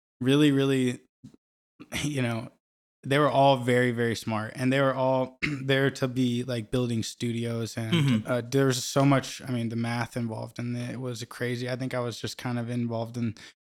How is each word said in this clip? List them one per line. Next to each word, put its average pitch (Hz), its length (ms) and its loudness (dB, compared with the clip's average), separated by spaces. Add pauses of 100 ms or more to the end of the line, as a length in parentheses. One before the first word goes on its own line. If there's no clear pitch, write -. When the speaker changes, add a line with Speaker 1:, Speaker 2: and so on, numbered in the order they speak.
(200)
Speaker 1:
Really, 143 320 6
really, 135 480 2 (1040)
you 143 180 -2
know, 117 280 -2 (540)
they 139 140 2
were 147 120 4
all 135 280 6
very, 123 340 4
very 117 240 0
smart, 110 400 -4
and 131 160 0
they 135 80 4
were 135 140 4
all 131 460 0 (100)
<clears throat> 139 140 -6
there 135 280 4
to 131 160 -2
be, 123 360 0
like, 120 280 -6
building 120 320 0
studios, 117 760 -4
and, 113 160 -4
Speaker 2:
Mm-hmm. 131 380 2
Speaker 1:
uh, 123 180 0
there 135 180 4
was 127 160 0
so - 220 2
much, 135 420 2
I 127 40 -4
mean, 117 180 -2
the 113 60 -6
math 117 400 -2
involved 117 440 -6
in 120 160 -4
it 120 240 -6
was 123 260 -8
crazy. 123 440 -4
I 127 60 -4
think 127 180 -6
I 127 60 -2
was 120 200 -4
just - 180 -8
kind 123 220 -4
of 117 100 -6
involved 117 480 -4
in 117 180 -2 (380)